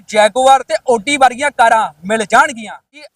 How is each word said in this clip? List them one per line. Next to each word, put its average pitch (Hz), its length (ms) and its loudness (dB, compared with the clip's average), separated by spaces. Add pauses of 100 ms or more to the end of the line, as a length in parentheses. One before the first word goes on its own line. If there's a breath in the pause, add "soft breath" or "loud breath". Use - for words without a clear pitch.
ਜੈਗੁਆਰ 254 560 2
ਤੇ 320 100 -8
Audi 262 460 -4
ਵਰਗੀਆਂ 262 320 0
ਕਾਰਾਂ 226 420 0 (120)
ਮਿਲ 214 240 -4
ਜਾਣਗੀਆਂ। 226 440 0 (180)
ਕਿ 294 120 -20 (120)